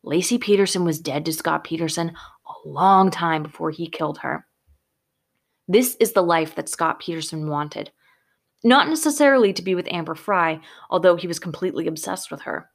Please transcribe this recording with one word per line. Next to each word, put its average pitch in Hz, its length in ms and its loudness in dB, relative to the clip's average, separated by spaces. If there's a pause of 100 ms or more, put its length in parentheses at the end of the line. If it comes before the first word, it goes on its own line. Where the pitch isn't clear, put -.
Lacey 175 340 0
Peterson 196 480 2
was 160 160 0
dead 170 240 -4
to 165 80 -4
Scott 160 320 -4
Peterson 165 480 -4 (340)
a - 220 -18
long 190 420 4
time 160 320 -2
before 160 280 -8
he 165 180 -8
killed 151 300 -6
her. 139 280 -8 (1200)
This 247 320 2
is 226 140 2
the 196 100 4
life 165 340 0
that 160 120 -8
Scott - 320 -2
Peterson 160 480 -8
wanted. 147 420 -6 (720)
Not 262 280 6
necessarily 285 640 4
to 180 80 -8
be 185 120 -2
with 175 160 -4
Amber 160 240 -6
Frey, 165 460 0 (300)
although 175 260 6
he 175 100 -8
was 165 120 -6
completely 170 480 -6
obsessed 185 440 -6
with - 120 -12
her. - 320 -10